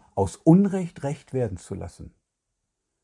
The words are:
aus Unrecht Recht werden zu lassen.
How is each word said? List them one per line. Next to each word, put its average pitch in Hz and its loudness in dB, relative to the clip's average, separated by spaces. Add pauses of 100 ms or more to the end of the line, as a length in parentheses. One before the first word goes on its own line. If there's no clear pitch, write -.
(160)
aus 95 -2
Unrecht 185 4
Recht 143 -8
werden 113 -4
zu - -14
lassen. - -14 (920)